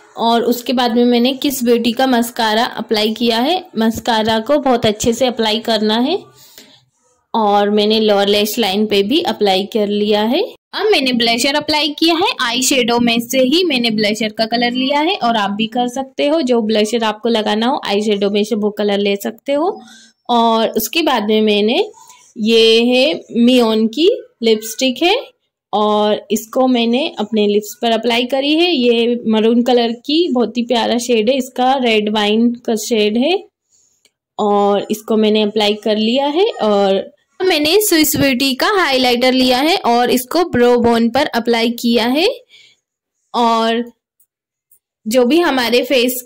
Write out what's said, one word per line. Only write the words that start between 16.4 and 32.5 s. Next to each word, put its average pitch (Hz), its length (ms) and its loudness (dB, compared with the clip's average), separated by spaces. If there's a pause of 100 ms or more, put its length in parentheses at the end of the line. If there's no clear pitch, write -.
जो 247 220 0
ब्लशर 214 400 0
आपको 214 260 -2
लगाना 214 380 0
हो 285 180 -2
आई 202 160 -2
शेडो 202 280 0
में 208 140 0
से 226 120 -4
वो 208 160 -2
कलर 208 280 -2
ले 202 180 0
सकते 226 360 -8
हो। 339 260 -2 (500)
और 226 420 2
उसके - 320 -4
बाद 247 240 0
में 214 140 2
मैंने, 214 440 2 (500)
ये 226 500 4
है 254 360 0 (140)
मियोन 233 540 2
की 311 200 0 (320)
लिपस्टिक 247 600 -2
है 370 120 2 (580)
और 208 580 0
इसको 254 380 -2
मैंने 247 380 0 (120)
अपने 208 280 0
लिप्स 208 340 -2
पर 233 100 0
अप्लाई 233 360 -2
करी 277 260 -2
है। 339 180 2
ये 240 560 0
मरून 226 360 2
कलर 240 280 2 (100)
की 320 280 0
बहुत 240 280 -2
ही 240 80 -2
प्यारा 226 340 0
शेड 233 300 0
है, 277 80 2
इसका 254 420 0
रेड 220 320 0
वाइन 220 460 2